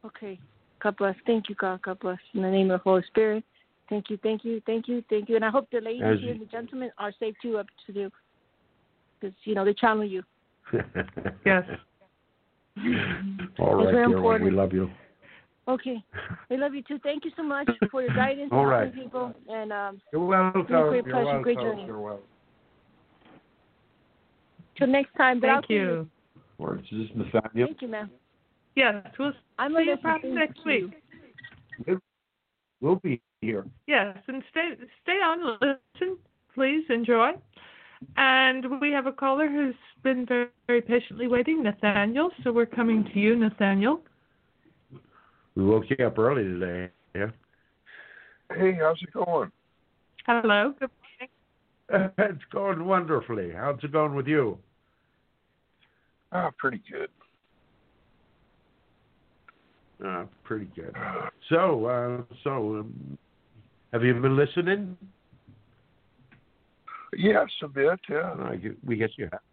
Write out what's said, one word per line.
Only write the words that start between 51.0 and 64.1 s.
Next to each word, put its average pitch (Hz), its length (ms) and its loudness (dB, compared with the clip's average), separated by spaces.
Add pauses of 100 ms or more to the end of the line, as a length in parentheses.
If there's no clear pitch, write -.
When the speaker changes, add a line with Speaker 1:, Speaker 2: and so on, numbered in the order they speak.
Speaker 3:
morning. 190 300 0
Speaker 2:
<laughs> - 0 -
It's 196 340 0
going 190 320 -2
wonderfully. 151 720 0
How's 131 260 -4
it 143 100 -8
going 151 220 2
with 135 120 -4
you? 135 320 0 (1700)
Speaker 4:
Ah, 180 260 -2
pretty 123 320 -4
good. - 180 -10 (3000)
Speaker 2:
Ah, 90 220 -6 (180)
pretty 101 320 -8
good. - 180 -14 (540)
So, 160 380 2
uh, 123 480 -4 (100)
so, 107 360 -2
um, 113 380 -14 (760)
have 117 120 0
you 123 100 6